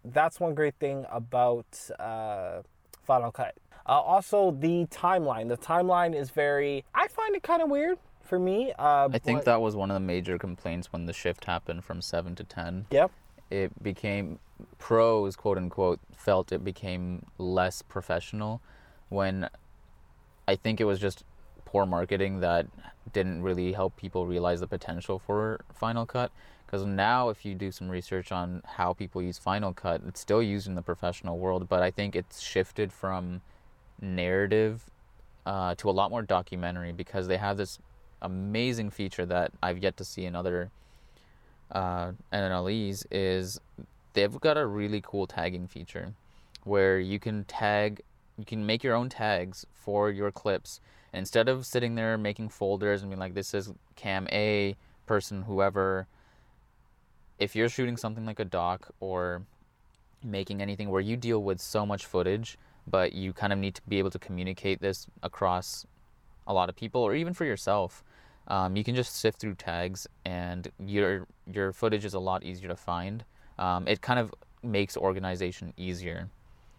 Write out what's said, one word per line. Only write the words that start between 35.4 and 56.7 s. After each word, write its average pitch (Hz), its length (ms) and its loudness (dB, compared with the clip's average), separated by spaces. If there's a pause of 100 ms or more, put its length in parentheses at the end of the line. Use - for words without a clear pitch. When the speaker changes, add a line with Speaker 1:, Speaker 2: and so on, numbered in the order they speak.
Speaker 2:
uh, 92 300 -2
to 104 140 0
a - 20 6
lot 95 200 2
more 117 100 -2
documentary, 90 720 -2
because 90 340 -4
they 92 80 2
have 101 220 0
this 98 200 -4 (440)
amazing 107 680 -2
feature 95 360 -4
that 87 260 0 (100)
I've 90 180 0
yet 95 180 0
to 95 80 -10
see - 180 -8
in 90 100 -6
other, 87 380 -2 (1000)
uh, 90 420 -2 (180)
N 98 220 0
L 90 160 0
Es, 101 420 -2
is 92 480 0 (540)
they've 101 260 2
got 156 180 4
a 151 80 2
really 104 360 -2
cool 95 260 -2
tagging 90 400 -4
feature 87 460 -10 (500)
where 95 360 6
you 95 200 -2
can 107 240 -4
tag, 104 580 0 (360)
you 107 80 -10
can 110 200 -4
make 110 160 0
your 123 140 2
own 123 140 0
tags 95 640 -2
for 104 360 0
your 101 220 -2
clips. - 480 -4 (320)
And 90 80 -6
instead 113 300 4
of 131 160 0
sitting 120 300 0
there 113 220 0
making 107 300 -4
folders 101 540 0
and 98 100 -8
being 95 80 -6
like, 92 140 -6
"This 95 200 -4
is 98 200 -4 (240)
cam 95 340 -4
A, 104 460 2 (280)
person 101 360 -2
whoever," 95 640 0 (1300)